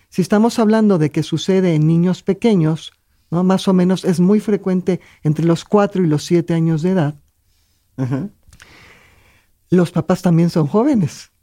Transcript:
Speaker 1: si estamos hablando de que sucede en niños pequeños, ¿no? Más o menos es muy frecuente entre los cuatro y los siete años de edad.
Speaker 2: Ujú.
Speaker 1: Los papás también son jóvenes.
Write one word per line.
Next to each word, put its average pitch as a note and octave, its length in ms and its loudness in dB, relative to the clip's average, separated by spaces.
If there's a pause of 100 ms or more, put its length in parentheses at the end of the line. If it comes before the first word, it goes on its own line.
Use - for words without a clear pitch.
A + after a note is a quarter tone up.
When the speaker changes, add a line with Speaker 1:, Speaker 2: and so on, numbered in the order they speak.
Speaker 1:
si - 120 -4
estamos G#3+ 380 0
hablando G#3+ 380 2
de D3+ 140 0
que D#3 120 -2
sucede F#3 520 0
en D3+ 100 2
niños E3+ 380 0
pequeños, F3+ 720 -2 (380)
¿no? F3 120 -2
Más F#3 240 0
o F#3+ 60 2
menos F#3 320 0
es E3+ 140 0
muy G3+ 200 2
frecuente F#3+ 600 -2 (240)
entre D3+ 220 -2
los E3+ 180 0
cuatro G3+ 400 0
y E3+ 40 0
los D3+ 160 -2
siete E3+ 300 0
años E3 280 0
de F3+ 100 -2
edad. D3+ 240 -2 (840)
Speaker 2:
Ujú. C3+ 320 -4 (1400)
Speaker 1:
Los F3 220 2
papás F3 300 -2
también E3+ 280 2
son D#3 180 0
jóvenes. G#3+ 640 -2 (120)